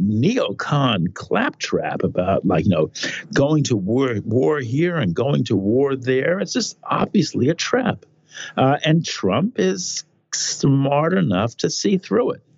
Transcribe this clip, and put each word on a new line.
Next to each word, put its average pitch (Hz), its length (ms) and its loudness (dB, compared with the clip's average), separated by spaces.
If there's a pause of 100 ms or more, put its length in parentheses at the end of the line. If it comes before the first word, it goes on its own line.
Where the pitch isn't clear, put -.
neocon 110 1120 0
claptrap - 880 -4
about, 92 420 -2
like, 87 200 2
you 104 60 2
know, 78 200 2 (420)
going 147 320 2
to 113 120 0
war, 117 480 0
war 143 340 2
here 147 380 0
and 98 180 0
going 135 300 0
to 113 120 0
war 123 380 2
there. 131 460 0
It's 185 140 -6
just - 280 -4
obviously - 640 0
a 160 60 2
trap. - 520 -2 (500)
Uh, 135 280 4
and 156 200 4
Trump 131 560 -2
is 185 440 -2 (300)
smart 143 800 2
enough 117 460 0
to - 120 -6
see 202 260 0
through 185 360 0
it - 100 -12 (160)